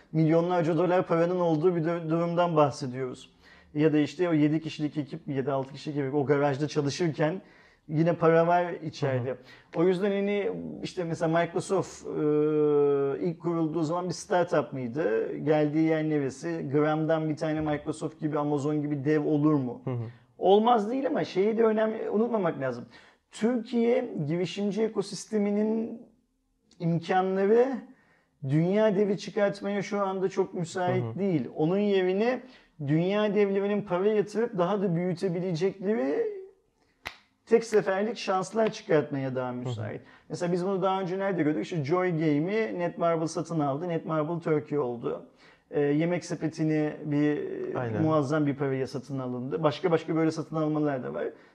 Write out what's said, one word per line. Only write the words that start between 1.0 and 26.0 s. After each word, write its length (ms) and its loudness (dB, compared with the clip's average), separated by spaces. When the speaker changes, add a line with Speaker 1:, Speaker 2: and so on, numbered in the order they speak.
Speaker 1:
paranın 340 2
olduğu 360 2
bir 60 0
du-, 280 -2
durumdan 460 2
bahsediyoruz. 720 0
Ya 180 4
da 60 4
işte 300 0
o 40 0
yedi 280 2
kişilik 360 -6
ekip, 320 -8
ya 180 -4
da 80 -2
altı 180 -4
kişilik 260 -8
ekip 160 -2
o 120 2
garajda 420 2
çalışırken 760 -2
yine 240 2
para 340 4
var 260 2
içeride. 580 -4
Speaker 2:
Hı 20 -4
hı. 40 -6
Speaker 1:
O 80 2
yüzden 260 2
hani 400 -2
işte 220 -8
mesela 360 0
Microsoft, 680 -2
e, 20 -8
ilk 120 -4
kurulduğu 420 0
zaman 260 -2
bir 60 -4
startup 580 0
mıydı? 640 -2
Geldiği 520 2
yer 200 0
neresi? 640 -4
Gram'dan 580 2
bir 60 -2
tane 240 -2
Microsoft 600 -4
gibi, 180 -2
Amazon 440 0
gibi 220 -4
dev 220 4
olur 280 4
mu? 300 -2
Speaker 2:
Hı 60 -4
hı. 60 -2
Speaker 1:
Olmaz 520 6
değil 160 -2
ama 180 0
şeyi 340 0
de 60 4
önemli, 460 0
unutmamak 500 0
lazım. 240 -4
Türkiye 840 0
girişimci 560 -2
ekosisteminin 1200 -2